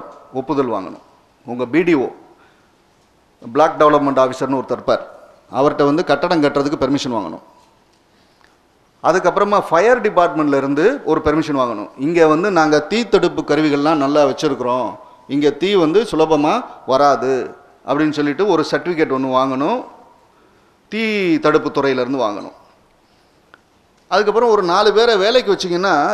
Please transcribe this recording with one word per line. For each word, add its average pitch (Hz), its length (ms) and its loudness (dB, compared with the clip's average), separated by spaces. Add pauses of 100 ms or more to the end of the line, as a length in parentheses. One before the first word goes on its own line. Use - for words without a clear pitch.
(320)
ஒப்புதல் 131 420 -4
வாங்கணும். 92 280 -12 (440)
உங்க 123 200 -6
பி 139 160 0
டி 170 120 2
ஓ, 127 120 0 (1400)
Block 135 380 2
Development 143 420 4
ஆஃபீஸர்னு 131 380 -2
ஒருத்தர் 120 180 -6
இருப்பார், - 240 -2 (500)
அவர்கிட்ட 143 320 2
வந்து 147 200 2
கட்டடம் 156 400 0
கட்டுறதுக்கு 143 380 -2
permission 131 340 -2
வாங்கணும். 92 280 -8 (1600)
அதுக்கப்புறமா 185 640 2
fire 220 340 2
டிபார்ட்மெண்ட்ல 160 600 0
இருந்து 143 240 0 (180)
ஒரு 156 200 0
permission 151 380 -2
வாங்கணும். 107 360 -6
இங்க 160 280 2
வந்து 160 240 2
நாங்க 156 280 2 (100)
தீத்தடுப்பு 175 640 0
கருவிகள்லாம் 147 540 0
நல்லா 147 200 2
வச்சிருக்கிறோம், 123 640 -2 (400)
இங்க 143 220 2
தீ 190 240 -2
வந்து 180 300 2
சுலபமா 156 500 0 (320)
வராது 131 480 2 (500)
அப்படின்னு 147 340 -2
சொல்லிட்டு 147 280 -2
ஒரு 160 240 2
certificate 151 460 -2
ஒண்ணு 135 200 -4
வாங்கணும், 135 420 0 (1120)
தீ 220 120 -4 (340)
தடுப்பு 151 320 -2
துறையில 135 340 -2
இருந்து 127 200 -4
வாங்கணும். 98 320 -8 (1500)
அதுக்கப்புறம் 208 420 2
ஒரு 202 100 2
நாலு 185 300 2
பேரை 226 240 4
வேலைக்கு 202 360 2
வச்சீங்கன்னா 180 400 -2 (220)